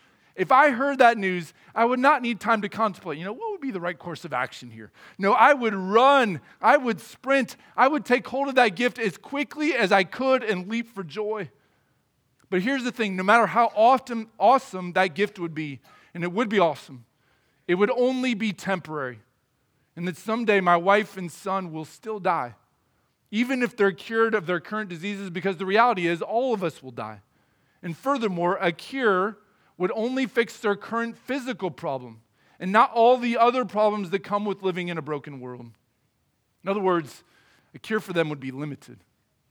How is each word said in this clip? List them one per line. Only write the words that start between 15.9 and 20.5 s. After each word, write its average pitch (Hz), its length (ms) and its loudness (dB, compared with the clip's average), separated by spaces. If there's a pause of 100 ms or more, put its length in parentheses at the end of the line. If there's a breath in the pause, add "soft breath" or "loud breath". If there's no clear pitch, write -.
and 170 80 -8
it 180 80 -4
would 214 180 -2
be 202 100 2
awesome, 143 460 0 (640)
it 175 80 2
would 208 160 2
only 254 420 0
be 214 180 -2
temporary. 151 720 -6 (760)
And 170 120 -8
that 180 100 -6
someday 220 420 0